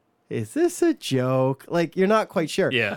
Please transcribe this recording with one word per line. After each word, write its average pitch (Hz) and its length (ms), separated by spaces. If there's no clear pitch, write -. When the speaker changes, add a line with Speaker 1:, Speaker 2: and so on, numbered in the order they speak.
Speaker 1:
"Is 113 240
this 339 260
a 330 140
joke?" 131 760
Like, 165 260
you're 190 140
not 214 220
quite 165 180
sure. 160 240
Speaker 2:
Yeah, 113 240